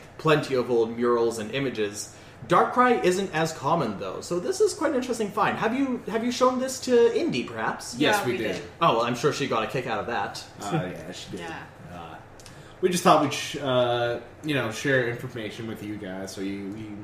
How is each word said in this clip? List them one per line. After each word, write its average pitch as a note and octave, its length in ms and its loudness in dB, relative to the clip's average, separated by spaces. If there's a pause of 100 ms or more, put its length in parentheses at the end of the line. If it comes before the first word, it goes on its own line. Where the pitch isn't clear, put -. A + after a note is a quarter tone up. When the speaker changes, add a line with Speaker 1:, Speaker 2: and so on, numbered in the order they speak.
(160)
Speaker 1:
plenty D3 380 2
of B2 160 2
old A#2 260 2
murals A#2 420 2
and G#2+ 160 -6
images. A2 600 -4 (340)
Darkrai A3+ 560 4
isn't F3+ 300 2
as D#3 180 0
common, C3+ 480 0
though, F#2+ 220 -8
so F3+ 180 -4
this F#4 220 0
is G4+ 100 4
quite D#4 200 0
an C4+ 40 2
interesting A3+ 340 -2
find. E3 280 0
Have A3+ 200 0
you, C4 300 0
have A3 160 -2
you B3 80 0
shown B3+ 260 4
this C4 220 -4
to A#3 340 6
Indy, F#3+ 300 0
perhaps? A2+ 540 -6
Speaker 2:
Yes, C3 220 4
Speaker 3:
Yeah, G2+ 60 -2
Speaker 2:
we A#2+ 60 0
Speaker 3:
we - 60 -2
Speaker 2:
did. G#2+ 160 -2
Speaker 3:
did. - 80 -8 (180)
Speaker 1:
Oh, D#3+ 160 6
well, A2+ 60 4
I'm A#2+ 120 0
sure C#3+ 160 2
she C#3 160 0
got A2+ 160 0
a G#2+ 40 -2
kick B2+ 200 -2
out A2 120 -2
of G2+ 80 -4
that. G#2+ 360 -4 (200)
Speaker 2:
Uh, D3+ 280 -2
yeah, - 220 -12
she - 200 -14
did. - 80 -8
Speaker 3:
Yeah. - 180 -10 (340)
Speaker 2:
Uh, E2+ 220 -14 (680)
we F#3 80 2
just F3+ 160 0
thought D#3 180 8
we'd, C3+ 120 0
sh-, - 260 -6
uh, A#2+ 600 2 (220)
you D3+ 120 -2
know, A#2 180 0
share C3 380 2
information A#2 560 -8
with G#2+ 160 -8
you G#2 140 -8
guys F#2+ 360 -10
so G2+ 80 -10
you, G2 340 -6
you G#2+ 300 -12